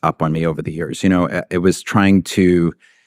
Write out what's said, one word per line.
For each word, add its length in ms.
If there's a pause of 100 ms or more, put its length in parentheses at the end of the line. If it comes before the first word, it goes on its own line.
up 180
on 100
me 140
over 160
the 100
years. 320
You 60
know, 160
it, 240
it 80
was 240
trying 420
to 500 (340)